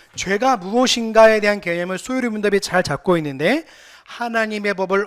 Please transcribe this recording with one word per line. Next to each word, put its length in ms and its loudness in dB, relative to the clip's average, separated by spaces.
죄가 420 0
무엇인가에 800 4
대한 200 0
개념을 380 -4
소유리 300 -4
문답이 320 0
잘 220 0
잡고 360 0
있는데, 460 -2
하나님의 720 -4
법을 320 -2